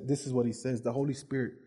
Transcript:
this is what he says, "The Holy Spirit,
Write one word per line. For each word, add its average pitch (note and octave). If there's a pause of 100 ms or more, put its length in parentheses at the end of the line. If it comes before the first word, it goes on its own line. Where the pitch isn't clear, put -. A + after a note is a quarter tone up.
this C#3
is C3
what B2
he A#2
says, B2
"The A#2
Holy C#3
Spirit, B2+ (140)